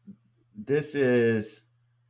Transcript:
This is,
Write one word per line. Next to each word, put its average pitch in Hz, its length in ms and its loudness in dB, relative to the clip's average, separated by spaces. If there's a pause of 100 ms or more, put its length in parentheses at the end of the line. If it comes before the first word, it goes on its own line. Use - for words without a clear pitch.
(560)
This 143 400 -4
is, 120 720 2 (420)